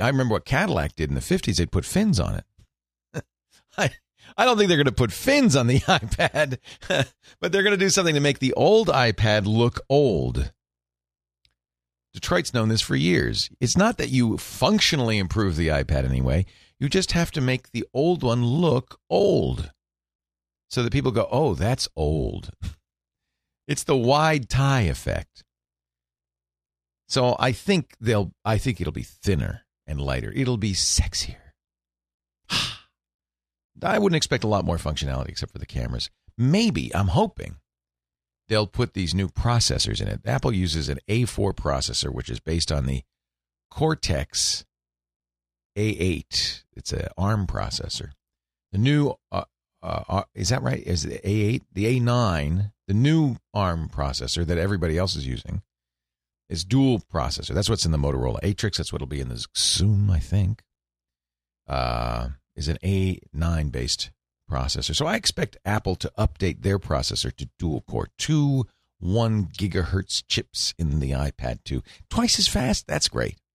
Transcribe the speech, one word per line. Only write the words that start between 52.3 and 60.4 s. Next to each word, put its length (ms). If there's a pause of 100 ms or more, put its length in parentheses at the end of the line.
the 60
new 440 (140)
arm 380
processor 560
that 140
everybody 380
else 180
is 100
using, 380 (840)
is 160
dual 340
processor. 540
That's 160
what's 160
in 60
the 80
Motorola 420
Atrix. 360
That's 140
what'll 160
be 140
in 80
the 60 (180)
Xoom, 560
I 80
think. 460 (1040)